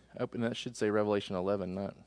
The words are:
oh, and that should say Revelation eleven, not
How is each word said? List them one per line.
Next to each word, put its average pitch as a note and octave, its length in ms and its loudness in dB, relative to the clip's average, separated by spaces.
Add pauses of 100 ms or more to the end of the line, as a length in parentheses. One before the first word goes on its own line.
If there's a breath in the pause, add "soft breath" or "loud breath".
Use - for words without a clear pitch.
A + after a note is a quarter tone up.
(180 loud breath)
oh, B2 140 -4
and A#2 120 -2
that A#2 120 -2
should - 220 -8
say G#2+ 100 2
Revelation G#2 480 2
eleven, F#2 380 0
not G2 200 -4 (120)